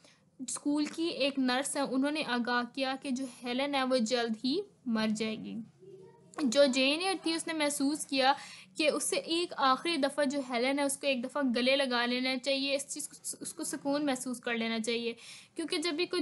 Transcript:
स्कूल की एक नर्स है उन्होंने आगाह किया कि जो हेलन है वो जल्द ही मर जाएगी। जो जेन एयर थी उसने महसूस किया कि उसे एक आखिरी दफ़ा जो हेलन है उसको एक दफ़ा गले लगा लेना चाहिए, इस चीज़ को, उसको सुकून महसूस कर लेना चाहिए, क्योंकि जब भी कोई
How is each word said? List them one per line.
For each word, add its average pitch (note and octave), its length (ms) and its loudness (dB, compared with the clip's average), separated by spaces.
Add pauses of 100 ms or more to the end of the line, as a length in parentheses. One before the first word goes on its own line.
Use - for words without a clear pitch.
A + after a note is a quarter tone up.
(400)
स्कूल D4 460 -2
की E4 220 -2
एक C#4 300 0
नर्स B3+ 380 0
है C#4 80 2
उन्होंने C4+ 380 0
आगाह A#3+ 420 0
किया C4 320 -4
कि C#4 160 -8
जो C4 220 -2
हेलन B3+ 400 -2
है C4 100 2
वो B3+ 140 4
जल्द A3+ 460 2
ही D4+ 180 0 (260)
मर A3 240 2
जाएगी। G#3+ 500 -4 (800)
जो C#4 240 6
जेन C4+ 340 4
एयर F#4 260 0
थी E4 100 0
उसने D#4+ 180 -4
महसूस D4 500 0
किया C4+ 300 4 (420)
कि D#4 120 4
उसे D4+ 280 0 (160)
एक E4+ 220 -2
आखिरी C4+ 420 2
दफ़ा C#4 280 0
जो C#4 180 0
हेलन B3+ 360 0
है C#4+ 80 2
उसको C#4 200 -2
एक B3+ 160 2
दफ़ा C4+ 200 -2 (100)
गले B3 240 4
लगा B3 300 2
लेना B3+ 300 0
चाहिए, C#4 400 0
इस C#4 120 -6
चीज़ - 200 -8
को, - 340 -12
उसको - 220 -8
सुकून C#4+ 400 -2
महसूस B3+ 360 -2
कर A#3+ 140 -2
लेना A3+ 240 -2
चाहिए, A#3 380 -2 (400)
क्योंकि E4 220 -4
जब D4+ 180 0
भी F4 100 0
कोई F4+ 160 -2